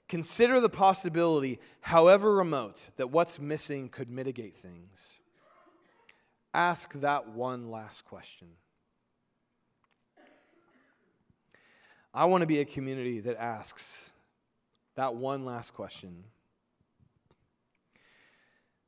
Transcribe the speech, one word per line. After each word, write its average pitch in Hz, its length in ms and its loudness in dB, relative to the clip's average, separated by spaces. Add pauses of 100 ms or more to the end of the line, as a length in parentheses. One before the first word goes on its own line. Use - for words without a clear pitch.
consider 233 520 2
the 226 80 4
possibility, 165 920 2 (220)
however 196 520 8
remote, 147 640 -2
that 127 140 -4
what's 170 280 0
missing 143 500 -8
could 123 220 -12
mitigate 123 460 -10
things." 90 640 -20 (1300)
Ask 175 400 -2
that 143 380 -2
one 123 380 -8
last 110 360 -16
question. - 440 -20 (3750)
I 147 140 2
want 185 160 6
to 165 40 0
be 151 140 2
a 147 40 0
community 131 540 -6
that 113 220 -6
asks - 720 -10 (840)
that 131 220 -4
one 135 280 -6
last 120 300 -12
question. 95 520 -16 (2500)